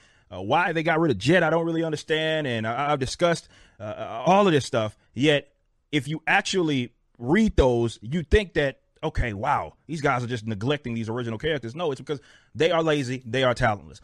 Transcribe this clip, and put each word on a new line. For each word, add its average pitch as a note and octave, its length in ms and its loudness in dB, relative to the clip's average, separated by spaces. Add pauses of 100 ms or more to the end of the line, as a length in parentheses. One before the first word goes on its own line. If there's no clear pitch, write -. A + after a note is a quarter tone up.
(300)
uh, F#2+ 120 -10
why E3 300 0
they D#3+ 100 -2
got D#3+ 180 2
rid E3 100 4
of G2+ 80 2
Jet. E3 240 4
I D#3 80 2
don't E3 140 2
really E3 200 -2
understand, D#3 640 -2
and A2+ 200 -2
I, C#3 260 -2
I've D3 60 0
discussed, E3 500 -2 (320)
uh, G#2 40 -12
uh, G#2+ 420 -8
all G3 200 6
of D#3+ 60 4
this C3+ 140 2
stuff. A2 300 -2 (180)
Yet, C#3+ 340 2 (440)
if C#3+ 160 0
you D#3 180 -6
actually D#3+ 680 0 (260)
read F#3 380 2
those, A#2+ 460 2
you D3 200 -4
think G3+ 320 -4
that, C#3+ 260 0 (220)
okay, C3 300 -2
wow, G#2 420 -4 (120)
these D#3 140 -8
guys C3 240 0
are - 20 -6
just A2 200 -6
neglecting A#2 460 -4
these A2+ 160 -6
original A#2 300 -6
characters. C#3 360 -6
No, D#3+ 180 -4
it's C3 80 -8
because C3+ 200 -8 (340)
they D#3 160 2
are E3 120 2
lazy, C3+ 420 0
they B2+ 200 0
are B2 100 4
talentless. G2+ 500 -2